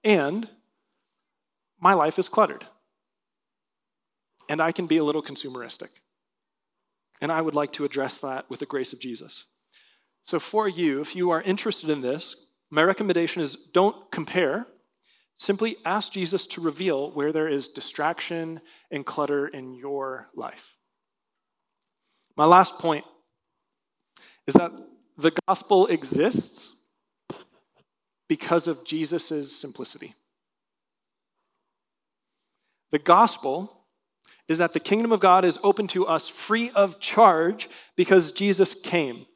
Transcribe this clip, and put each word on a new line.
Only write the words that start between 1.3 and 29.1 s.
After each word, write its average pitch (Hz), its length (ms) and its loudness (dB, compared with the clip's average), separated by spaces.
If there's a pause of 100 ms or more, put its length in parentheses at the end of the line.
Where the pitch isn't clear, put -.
my 185 160 6
life 156 240 2
is 185 100 -2
cluttered. 175 360 0 (1800)
And 151 140 -4
I 165 80 2
can 170 160 -6
be 156 120 2
a 151 60 2
little 147 180 -2
consumeristic. 127 680 -12 (1300)
And 151 120 -4
I 160 100 -2
would 151 140 -4
like 147 160 -2
to 147 120 -6
address 135 360 -4
that 131 280 -10
with 127 120 -14
the 143 60 -8
grace 135 260 -6
of 120 80 -18
Jesus. 117 440 -14 (760)
So - 160 -6
for 214 300 -2
you, 156 320 -2
if 151 160 -10
you 180 140 0
are 165 120 0
interested 190 480 -4
in 147 100 -2
this, 131 360 -6 (340)
my 151 120 2
recommendation 180 600 0
is 139 140 -6 (160)
don't 196 380 0
compare. 175 560 -4 (720)
Simply 208 480 -2
ask 196 280 -4
Jesus 185 360 -4
to - 120 -12
reveal 156 500 -2
where 147 220 -4
there 156 160 -2
is 139 200 -4
distraction 165 920 -8 (300)
and 143 140 -8
clutter 143 420 -4
in 131 280 -14
your 131 600 -10
life. - 420 -14 (1600)
My 151 80 2
last 175 340 6
point 160 260 -2 (1400)
is 135 80 -6
that 175 180 4 (460)
the 160 140 2 (160)
gospel 190 400 2
exists - 840 -4 (1500)
because 160 380 0
of 160 180 -6
Jesus' 156 720 -6